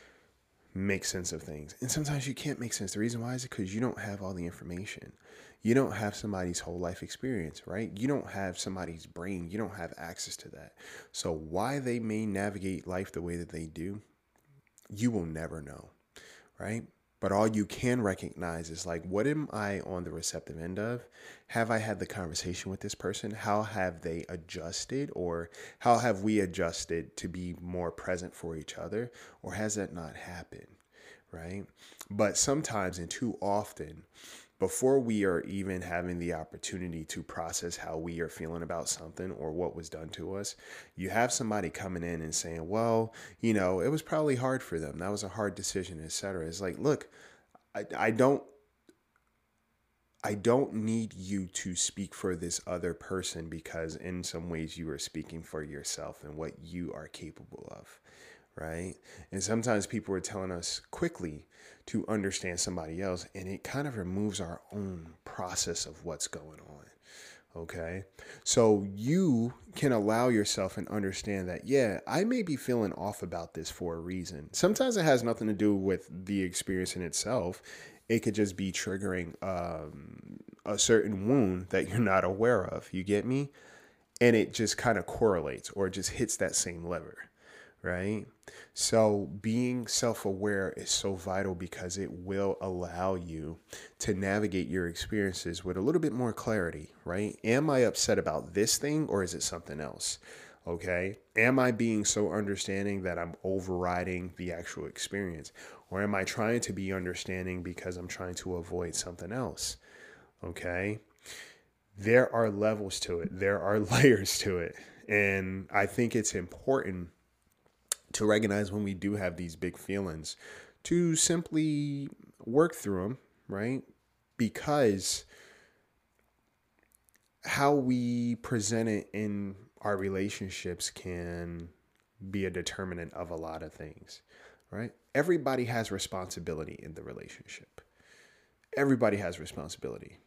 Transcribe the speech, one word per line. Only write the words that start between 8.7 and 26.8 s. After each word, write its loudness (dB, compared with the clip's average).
brain. -6
You -6
don't -4
have -8
access -8
to -18
that. -18
So -2
why 0
they 0
may 0
navigate -2
life -4
the -4
way -4
that -6
they -6
do, -6
you 2
will 0
never -6
know, -14
right? -4
But 4
all 8
you 4
can 2
recognize -2
is, -8
like, -4
what 2
am 0
I -2
on -4
the -6
receptive -6
end -6
of? -4
Have 0
I 4
had -2
the -4
conversation -4
with -6
this -6
person? -4
How 2
have -2
they -4
adjusted, -6
or -2
how 6
have 2
we 6
adjusted 0